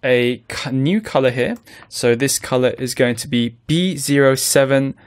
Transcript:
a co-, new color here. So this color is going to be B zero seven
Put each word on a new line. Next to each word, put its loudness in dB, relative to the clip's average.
a 0
co-, -8
new 0
color 0
here. -2
So 0
this -2
color 0
is -6
going 0
to -12
be -2
B 0
zero 2
seven 0